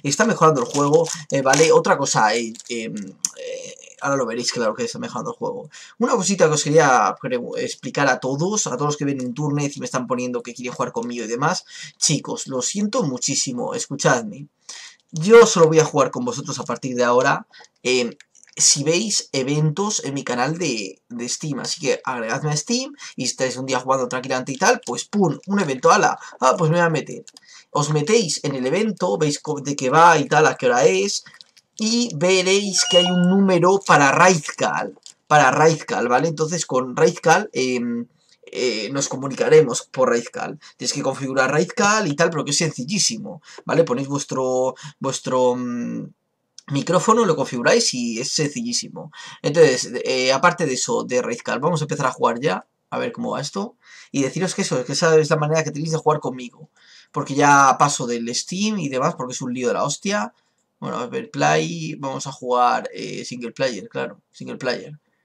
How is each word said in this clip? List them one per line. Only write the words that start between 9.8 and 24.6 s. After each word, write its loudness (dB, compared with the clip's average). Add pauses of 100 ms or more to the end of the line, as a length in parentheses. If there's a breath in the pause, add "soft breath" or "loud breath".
me -8
están -4
poniendo -4
que -14
quieren -10
jugar -4
conmigo -6
y -10
demás. -2 (340 loud breath)
Chicos, -2
lo -6
siento -2
muchísimo, -4
escuchadme. -2 (640 loud breath)
Yo 10
solo 6
voy 6
a 6
jugar 0
con -6
vosotros -8
a -8
partir -6
de 2
ahora, 2 (360 loud breath)
em, 2 (460)
si 2
veis 0
eventos 0
en -6
mi -6
canal -2
de, -6
de -10
Steam. -6
Así -8
que 0
agregadme -4
a -2
Steam -4 (200 loud breath)
y -6
si -6
estáis -4
un -8
día 0
jugando 0
tranquilamente -6
y -6
tal, 2